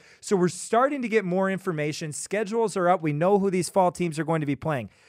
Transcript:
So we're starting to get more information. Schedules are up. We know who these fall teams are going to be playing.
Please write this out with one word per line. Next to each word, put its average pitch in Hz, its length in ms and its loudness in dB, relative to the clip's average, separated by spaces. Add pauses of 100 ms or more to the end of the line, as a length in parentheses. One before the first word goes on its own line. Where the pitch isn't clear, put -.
(220)
So - 140 0
we're 180 140 4
starting 262 540 0
to 240 40 -4
get 214 160 2
more 190 280 0
information. 156 600 -4
Schedules 220 640 -4
are 175 140 2
up. 180 140 4
We 151 100 0
know 180 240 4
who 196 140 2
these 180 180 0
fall 180 220 4
teams 170 260 -4
are 160 80 -2
going 160 160 0
to 143 60 -2
be 143 80 0
playing. 131 340 -4 (200)